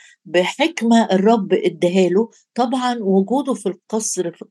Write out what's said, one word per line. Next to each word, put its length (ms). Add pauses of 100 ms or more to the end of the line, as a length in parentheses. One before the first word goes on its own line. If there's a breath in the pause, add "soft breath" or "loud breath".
(260 soft breath)
بحكمة 840
الرب 420
اداها 560
له. 200 (260 soft breath)
طبعا 460
وجوده 520
في 160
القصر، 600
في 200